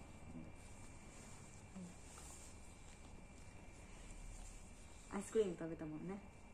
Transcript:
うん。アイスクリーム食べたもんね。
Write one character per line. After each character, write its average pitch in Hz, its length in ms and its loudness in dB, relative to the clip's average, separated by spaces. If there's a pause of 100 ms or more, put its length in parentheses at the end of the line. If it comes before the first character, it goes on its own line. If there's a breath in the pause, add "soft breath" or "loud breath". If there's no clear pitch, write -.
(4000)
う - 20 0
ん。 - 20 8
ア - 20 8
イ 196 40 6
ス - 100 0
ク 226 80 12
リ 214 40 12
ー 196 40 8
ム 170 100 4
食 165 120 4
べ 165 60 2
た 160 80 2
も 156 120 2
ん 165 120 0
ね。 202 100 2 (360)